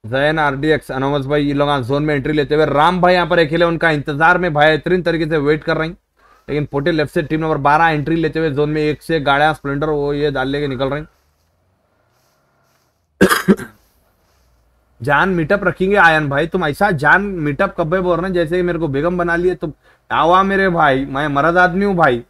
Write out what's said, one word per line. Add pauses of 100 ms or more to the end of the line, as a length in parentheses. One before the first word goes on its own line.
जैन
आरडीएक्स,
अनोमस
भाई,
ये
लोग
जोन
में
entry
लेते
हुए,
राम
भाई
यहाँ
पर
अकेले
उनका
इंतजार
में
बेहतरीन
तरीके
से
wait
कर
रहे
हैं, (520)
लेकिन
पोटे
left
से
team
number
बारह
entry
लेते
हुए
zone
में
एक
से
गाड़ियाँ
splendor
वो
ये
डाल
लेके
निकल
रहे
हैं। (2500)
<coughs> (1300)
जान
meetup
रखेंगे
आयन
भाई,
तुम
ऐसा
जान (180)
meetup
कब
बोल
रहे
हैं
जैसे
कि
मेरे
को
बेगम
बना
लिए
तुम। (380)
आवा
मेरे
भाई,
मैं
मर्द
आदमी
हूँ
भाई।